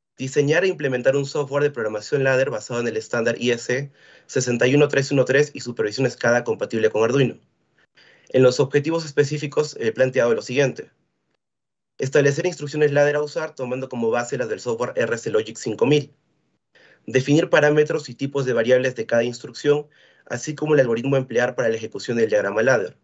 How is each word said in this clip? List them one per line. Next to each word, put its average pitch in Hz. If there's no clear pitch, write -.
diseñar 147
e 190
implementar 135
un 139
software 143
de 147
programación 113
ladder 131
basado 120
en 120
el 107
estándar 117
I 123
S 117
E 139
sesenta 123
y 131
uno 147
trece 139
uno 135
tres 147
y -
supervisión 117
scada 120
compatible 107
con 107
Arduino. 123
En 131
los 127
objetivos 147
específicos 147
he 117
planteado 127
lo 107
siguiente: 127
establecer 139
instrucciones 151
ladder 147
a 151
usar 156
tomando 131
como 120
base 120
las 123
del 107
software 120
R 113
C 113
Logic 110
cinco 110
mil. 143
Definir 143
parámetros 151
y 120
tipos 139
de 127
variables 123
de 110
cada 117
instrucción, 143
así 147
como 151
el 147
algoritmo 123
a -
emplear 123
para 120
la 113
ejecución 110
del 113
diagrama 101
ladder. 117